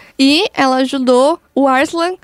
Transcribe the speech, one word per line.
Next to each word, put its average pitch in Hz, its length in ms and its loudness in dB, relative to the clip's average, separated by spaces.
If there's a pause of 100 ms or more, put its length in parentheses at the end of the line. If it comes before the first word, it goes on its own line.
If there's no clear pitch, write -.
(180)
e 285 260 2 (100)
ela 262 220 0
ajudou 262 640 0 (160)
o 269 120 0
Arslan, 330 580 -2